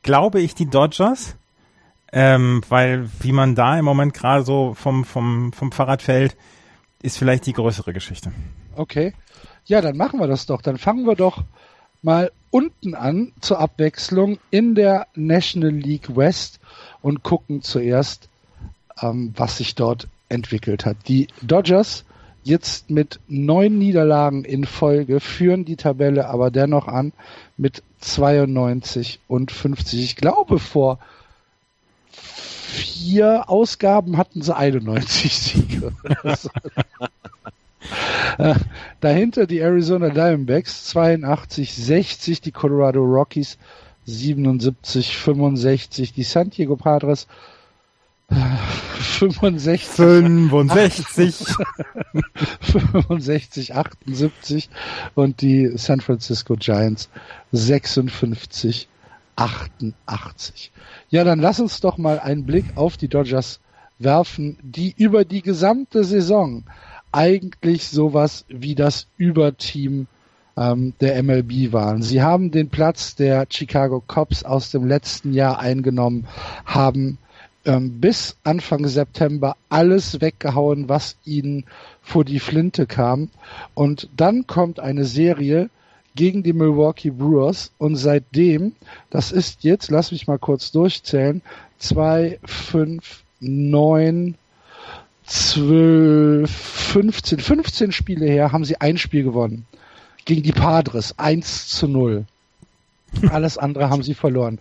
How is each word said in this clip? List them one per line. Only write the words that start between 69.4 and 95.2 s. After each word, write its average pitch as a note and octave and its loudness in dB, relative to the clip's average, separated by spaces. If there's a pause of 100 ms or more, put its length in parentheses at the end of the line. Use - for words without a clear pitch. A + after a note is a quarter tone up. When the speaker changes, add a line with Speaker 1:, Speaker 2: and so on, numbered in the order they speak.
Speaker 2:
ähm, B2 -2
der C3+ 2
M C3+ 0
L B2+ 2
B B2 -2
waren. A2 0
Sie B2+ 0
haben F3 2
den D#3 0
Platz - -2
der C3+ 2
Chicago C3 -2
Cubs - -2
aus C3 -2
dem C3 -2
letzten C#3 -2
Jahr C3 0
eingenommen, B2 -2 (380)
haben, C3+ 0 (480)
ähm, B2+ 0
bis - 0
Anfang D3+ 0
September C#3+ -2 (120)
alles E3+ 2
weggehauen, D3 0
was C#3+ -2
ihnen C#3+ -6 (360)
vor D#3 0
die C3+ -2
Flinte D#3+ 0
kam. B2 -2 (440)
Und C#3+ 0
dann G#3+ 2
kommt E3+ -2
eine C#3 -2
Serie D3+ 0 (460)
gegen F#3 2
die E3+ 2
Milwaukee D#3 2
Brewers C#3+ 0
und D3+ 0
seitdem, D3 2 (380)
das - -2
ist - -4
jetzt, F3 2
lass D#3 0
mich E3+ -10
mal C#3+ -2
kurz - -4
durchzählen, D#3 0 (360)
zwei, E3 0
fünf, - -6 (160)
neun, D#3 2 (920)